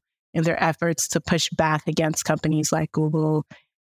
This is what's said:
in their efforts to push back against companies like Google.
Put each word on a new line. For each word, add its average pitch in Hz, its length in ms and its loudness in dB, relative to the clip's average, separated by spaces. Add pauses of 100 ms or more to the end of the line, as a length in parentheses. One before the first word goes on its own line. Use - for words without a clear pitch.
(340)
in 160 100 0
their 165 200 0
efforts 165 460 0
to 165 120 0
push - 300 0
back 156 340 0
against 156 400 -2
companies 156 460 0
like 156 220 -2
Google. 156 520 0 (500)